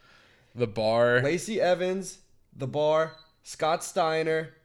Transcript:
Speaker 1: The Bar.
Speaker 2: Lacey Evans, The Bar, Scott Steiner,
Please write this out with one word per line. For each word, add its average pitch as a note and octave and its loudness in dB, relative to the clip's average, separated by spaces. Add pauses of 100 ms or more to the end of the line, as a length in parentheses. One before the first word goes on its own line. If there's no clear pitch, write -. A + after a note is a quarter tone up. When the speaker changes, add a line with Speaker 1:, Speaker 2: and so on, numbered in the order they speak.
(540)
Speaker 1:
The A#2+ -2
Bar. A#2 2
Speaker 2:
Lacey E3+ -2
Evans, F3+ -2 (360)
The C3 -8
Bar, D3+ 0 (300)
Scott E3 -2
Steiner, D#3+ -2 (140)